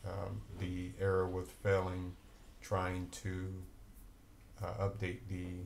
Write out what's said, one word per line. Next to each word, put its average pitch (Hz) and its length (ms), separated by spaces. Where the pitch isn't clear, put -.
um, 95 340
the 90 400
error 95 300
with 92 220
failing 92 680
trying 92 480
to, 92 520
uh, 92 260
update 95 400
the 92 160